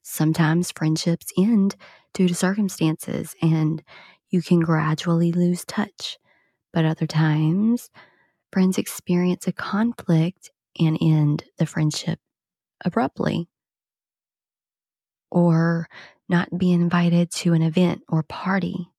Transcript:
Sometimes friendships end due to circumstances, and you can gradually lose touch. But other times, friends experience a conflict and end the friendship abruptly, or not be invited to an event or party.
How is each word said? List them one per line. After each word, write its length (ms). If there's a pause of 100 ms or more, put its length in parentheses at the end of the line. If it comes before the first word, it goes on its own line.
Sometimes 680
friendships 560 (100)
end 380 (380)
due 140
to 80
circumstances, 1040
and 420 (460)
you 120
can 180
gradually 720
lose 340
touch. 520 (560)
But 120
other 220
times, 840 (600)
friends 260
experience 680
a 60
conflict 960 (280)
and 220
end 440 (120)
the 80
friendship 540 (640)
abruptly, 640 (1800)
or 580 (420)
not 280
be 140
invited 600
to 220
an 80
event 460
or 160
party. 760